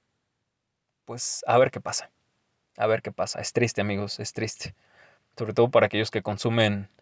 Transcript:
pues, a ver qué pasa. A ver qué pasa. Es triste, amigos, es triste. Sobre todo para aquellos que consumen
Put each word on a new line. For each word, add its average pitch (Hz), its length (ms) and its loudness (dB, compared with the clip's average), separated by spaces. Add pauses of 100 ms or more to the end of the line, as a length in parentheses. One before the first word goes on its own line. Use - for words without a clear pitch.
(1040)
pues, - 420 -8
a 113 120 4
ver 147 120 6
qué - 100 -10
pasa. - 300 -8 (680)
A 110 100 0
ver 110 160 2
qué - 100 -10
pasa. - 280 -6
Es - 120 -8
triste, 113 280 0
amigos, 101 380 -4
es 107 140 -10
triste. - 420 -6 (640)
Sobre 107 160 -6
todo 120 160 6
para 113 160 6
aquellos 107 240 -2
que 104 120 -2
consumen 104 680 0 (140)